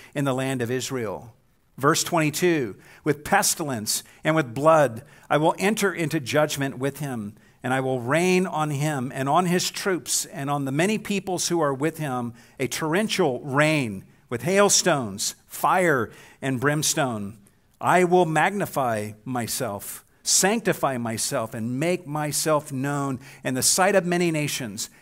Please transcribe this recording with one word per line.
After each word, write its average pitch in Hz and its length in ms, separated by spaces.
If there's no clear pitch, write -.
in 147 100
the 139 100
land 131 280
of 117 100
Israel. 123 640
Verse 156 260
twenty-two, 156 720
"With 147 200
pestilence 143 800
and 156 120
with 143 180
blood, 139 500
I 143 100
will 156 200
enter 202 340
into 156 280
judgment 139 580
with 139 220
him, 120 340
and 127 100
I 131 60
will 131 200
rain 175 460
on 156 240
him 143 460
and 135 120
on 170 200
his 175 240
troops - 540
and 139 260
on 143 140
the 131 60
many 190 280
peoples 196 480
who 175 140
are 143 120
with 151 240
him, 127 360
a 131 80
torrential 160 720
rain 139 640
with 117 140
hailstones, 156 920
fire, 156 640
and 135 200
brimstone. 131 800
I 170 220
will 180 220
magnify 151 880
myself, 117 800
sanctify 180 800
myself, 113 560
and 120 240
make 175 260
myself 151 640
known 139 480
in 131 120
the 123 80
sight 180 320
of 190 100
many 170 240
nations, 139 640